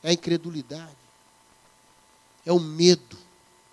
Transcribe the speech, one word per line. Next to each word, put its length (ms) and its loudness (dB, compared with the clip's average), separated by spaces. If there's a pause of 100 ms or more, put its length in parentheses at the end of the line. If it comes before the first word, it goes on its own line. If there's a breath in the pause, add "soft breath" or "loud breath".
É 80 -4
a 20 4
incredulidade. 840 -6 (1500)
É 60 0
o 80 4
medo. 560 2 (560)